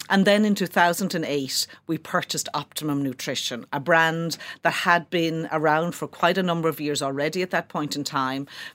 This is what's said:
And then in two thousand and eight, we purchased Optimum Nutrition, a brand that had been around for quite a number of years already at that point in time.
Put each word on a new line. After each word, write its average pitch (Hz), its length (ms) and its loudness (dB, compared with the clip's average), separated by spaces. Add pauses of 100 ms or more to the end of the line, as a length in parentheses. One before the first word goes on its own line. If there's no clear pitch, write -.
(100)
And 196 140 4
then 208 200 6
in 208 120 2
two - 100 -2
thousand 175 480 2
and 160 100 -2
eight, 135 440 -4 (180)
we 160 120 -2
purchased - 540 -4
Optimum 147 500 -4
Nutrition, 127 680 -6
a 143 60 -4
brand 165 600 2 (240)
that 165 100 2
had 175 360 2
been 165 440 0
around 160 420 2
for 151 140 -8
quite 175 300 2
a 190 40 0
number 170 260 0
of 151 120 -2
years 147 200 -2
already 143 420 -2
at 185 80 -4
that 175 180 -2
point 151 260 -4
in 143 80 -4
time. 135 460 -4 (260)